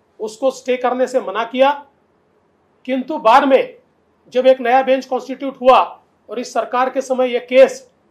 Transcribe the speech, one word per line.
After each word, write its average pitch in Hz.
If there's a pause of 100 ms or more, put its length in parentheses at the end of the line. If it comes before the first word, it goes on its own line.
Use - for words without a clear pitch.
(200)
उसको 220
स्टे 254
करने 247
से 247
मना 202
किया। 262 (1000)
किंतु 269
बाद 240
में 262 (520)
जब 254
एक 262
नया 254
बेंच 262
कॉन्स्टिट्यूट 262
हुआ 240 (280)
और 214
इस 247
सरकार 247
के 269
समय 254
यह 240
केस 254 (200)